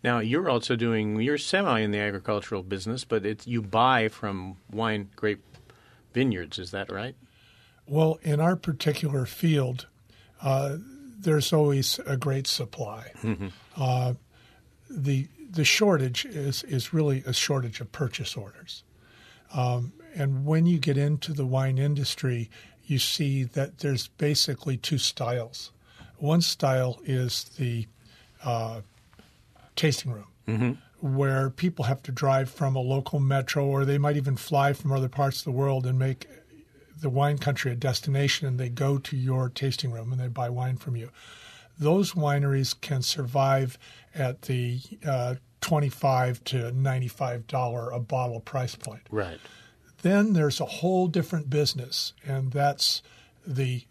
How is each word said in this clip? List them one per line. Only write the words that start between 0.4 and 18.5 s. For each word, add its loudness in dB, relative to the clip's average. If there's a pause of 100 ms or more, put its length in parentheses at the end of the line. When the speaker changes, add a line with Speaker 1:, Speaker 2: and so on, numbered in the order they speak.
Speaker 1:
also 2
doing, 0
you're 0
semi 2
in 0
the 0
agricultural -2
business, -6
but 0
it's, -4
you -2
buy 4
from -6 (160)
wine -2
grape -2 (680)
vineyards, 0
is -10
that -6
right? -6 (720)
Speaker 2:
Well, 2
in 0
our 4
particular -2
field, 0 (540)
uh, 0 (420)
there's 2
always 4
a -2
great -2
supply. -6 (100)
Speaker 1:
Mm-hmm. -2 (280)
Speaker 2:
Uh, 2 (760)
the, 0 (240)
the 2
shortage 2
is, -4
is -4
really 2
a -4
shortage -2
of -12
purchase -4
orders. -16 (680)